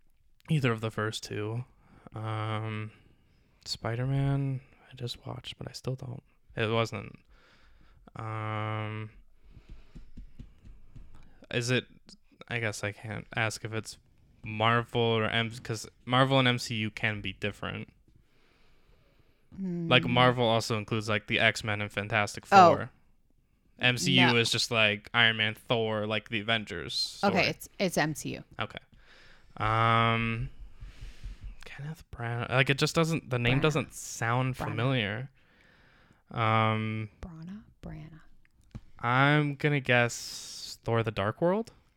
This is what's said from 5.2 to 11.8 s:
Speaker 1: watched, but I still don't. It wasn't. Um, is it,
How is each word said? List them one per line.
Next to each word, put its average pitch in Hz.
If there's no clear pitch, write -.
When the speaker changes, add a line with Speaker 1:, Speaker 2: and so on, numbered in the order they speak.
Speaker 1:
watched, 117
but 123
I 123
still 131
don't. 127
It 110
wasn't. 113
Um, 110
is 120
it, 123